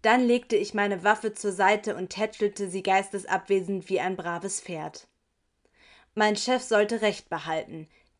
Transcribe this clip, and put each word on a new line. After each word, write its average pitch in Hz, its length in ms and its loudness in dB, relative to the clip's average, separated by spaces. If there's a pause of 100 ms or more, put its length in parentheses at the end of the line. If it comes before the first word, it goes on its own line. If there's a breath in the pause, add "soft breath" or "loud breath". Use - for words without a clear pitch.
Dann 233 180 6
legte 240 360 4
ich 202 180 0
meine 202 300 0
Waffe 214 280 2
zur 208 200 -6
Seite 208 440 2
und 180 140 -8
tätschelte 202 580 -4
sie 185 140 -6
geistesabwesend 190 1040 -2
wie 185 120 0
ein 185 160 -2
braves 175 440 -6
Pferd. 156 460 -12 (1080 soft breath)
Mein 214 220 2
Chef 247 260 0
sollte 214 380 2
Recht 208 300 -2
behalten. 160 580 -6 (320 soft breath)